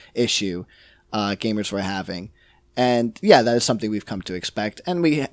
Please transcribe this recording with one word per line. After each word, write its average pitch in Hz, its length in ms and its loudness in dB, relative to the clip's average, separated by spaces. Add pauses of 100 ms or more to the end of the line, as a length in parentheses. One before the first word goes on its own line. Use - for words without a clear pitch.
(140)
issue, 98 520 0 (480)
uh, 101 240 -2
gamers 107 340 -2
were 98 100 -2
having. 95 500 -6 (440)
And, 120 480 2
yeah, 170 180 8
that 117 160 2
is 117 60 2
something 110 260 0
we've 104 160 -4
come 98 180 -8
to 92 120 -8
expect. 104 500 -6
And 175 160 -2
we 156 320 2